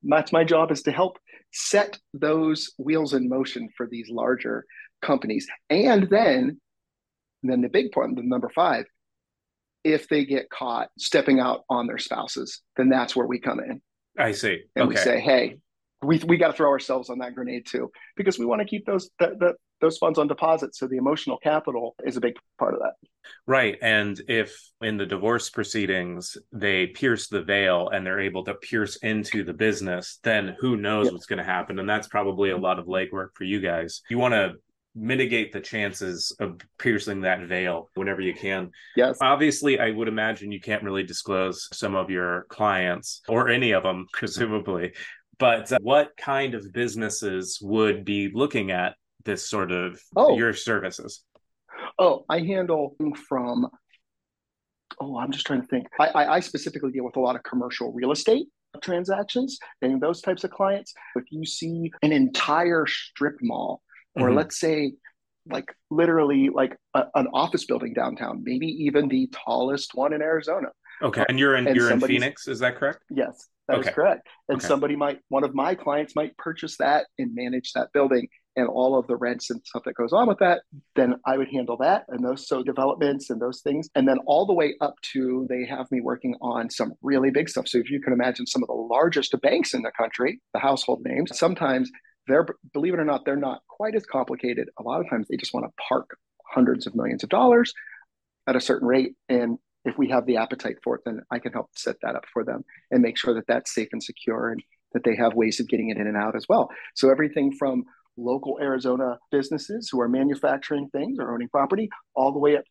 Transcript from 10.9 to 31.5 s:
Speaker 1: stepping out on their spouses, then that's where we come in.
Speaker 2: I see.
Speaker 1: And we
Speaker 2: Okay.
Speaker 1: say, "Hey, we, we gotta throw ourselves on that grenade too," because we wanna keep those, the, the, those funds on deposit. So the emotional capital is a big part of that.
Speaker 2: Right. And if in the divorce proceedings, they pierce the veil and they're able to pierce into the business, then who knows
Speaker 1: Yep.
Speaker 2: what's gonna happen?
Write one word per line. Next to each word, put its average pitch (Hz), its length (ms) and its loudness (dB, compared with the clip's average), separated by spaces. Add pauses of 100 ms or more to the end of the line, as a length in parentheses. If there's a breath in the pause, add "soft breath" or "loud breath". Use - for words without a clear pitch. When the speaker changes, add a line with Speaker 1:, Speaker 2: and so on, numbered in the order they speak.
Speaker 1:
stepping 139 400 4
out 123 300 0
on 120 180 0
their 117 120 -6
spouses, 117 640 -8 (160)
then 127 100 4
that's 127 260 2
where 120 120 2
we 123 140 -4
come 120 200 -4
in. - 220 -10 (340)
Speaker 2:
I 117 140 2
see. 101 300 -2 (160)
Speaker 1:
And 123 120 4
we - 60 0
Speaker 2:
Okay. - 80 2
Speaker 1:
say, 120 180 4
"Hey, 131 360 4 (440)
we, 156 180 4
we 165 180 4
gotta 165 160 4
throw 147 180 4
ourselves 131 400 -2
on 123 80 -6
that 123 160 -8
grenade 123 320 -8
too," 123 240 -6 (260 loud breath)
because 190 220 0
we 233 80 0
wanna 214 180 2
keep 208 220 -6
those, 190 320 -2
the, - 180 2
the, 175 180 2 (260)
those 160 180 2
funds 160 220 2
on 147 80 2
deposit. 156 480 0
So 135 100 -4
the 131 120 -4
emotional 139 400 0
capital 143 680 -2
is 127 120 -4
a 120 40 -4
big 120 160 0 (200)
part - 180 0
of - 60 -4
that. - 120 -2 (560 loud breath)
Speaker 2:
Right. 127 340 4
And 104 360 2 (100)
if 113 280 0 (240)
in 107 180 -2
the 98 60 -2
divorce 98 460 0
proceedings, 92 840 -4 (160)
they 95 340 0
pierce 113 400 -2
the 98 160 -4
veil 92 460 2
and 95 180 -4
they're 95 140 -4
able 95 240 -4
to 95 100 -6
pierce 107 420 -4
into 107 460 -4
the 85 100 -6
business, 92 680 -2
then 101 380 -2
who 123 160 0
knows 104 300 0
Speaker 1:
Yep. - 80 2
Speaker 2:
what's - 120 -16
gonna 92 160 -4
happen? 92 380 -4